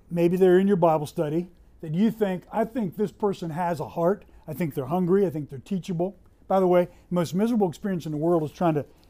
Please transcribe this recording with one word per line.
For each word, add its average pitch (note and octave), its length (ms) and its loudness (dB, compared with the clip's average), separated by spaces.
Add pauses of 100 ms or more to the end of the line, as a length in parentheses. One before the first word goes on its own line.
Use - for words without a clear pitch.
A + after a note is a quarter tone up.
(100)
maybe E3+ 260 2
they're F#3 220 6
in G3 80 4
your G3+ 100 4
Bible D#3+ 300 2
study, E3 440 -4 (300)
that D#3 140 -8
you G#3 160 2
think, G3 400 -4
"I A3 140 -2
think A3+ 320 -6
this G3+ 160 -2
person F#3 380 -4
has E3+ 300 -4
a C3 80 -8
heart, E3+ 360 0 (220)
I - 80 -10
think D#3 200 -4
they're C#3 120 -6
hungry, F#3 400 2
I E3+ 40 -4
think C#3+ 200 -8
they're C#3 100 -14
teachable." F3+ 560 -6 (300)
By F#3+ 140 2
the F#3 60 4
way, F3+ 200 4
the - 280 -10
most D#3 200 -2
miserable G#3 340 0
experience F3+ 380 -6
in D#3 60 -6
the D3 60 -6
world E3 240 2
is D3 80 -4
trying E3+ 240 0
to C#3+ 120 -4 (240)